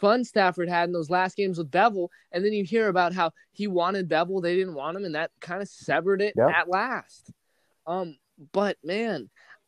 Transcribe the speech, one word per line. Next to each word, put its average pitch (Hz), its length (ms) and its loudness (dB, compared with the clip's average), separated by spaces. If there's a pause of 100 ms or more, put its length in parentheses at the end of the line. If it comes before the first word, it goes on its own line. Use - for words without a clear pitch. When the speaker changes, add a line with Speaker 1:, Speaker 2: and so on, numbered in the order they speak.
Speaker 1:
fun 226 240 4
Stafford 180 440 0
had 175 200 2
in 175 40 -2
those 160 180 -4
last 185 260 0
games 190 220 -2
with 156 120 -6
Bevel, 190 400 2 (220)
and 180 120 -2
then 214 80 2
you 202 120 0
hear 220 240 2
about 180 240 2
how 170 200 0 (200)
he 208 140 -6
wanted 185 420 0
Bevel, 175 320 0
they 170 160 0
didn't 185 180 -2
want 147 220 -8
him, 196 80 -8
and 165 100 -8
that 160 160 -4 (100)
kinda 185 260 -8
severed 180 560 0
it 208 140 -2
Speaker 2:
Yep. 135 140 6
Speaker 1:
at 165 180 0
last. 208 640 -4 (560)
Um, 170 300 -6 (360)
but, 196 320 -2
man, 180 460 -4 (360)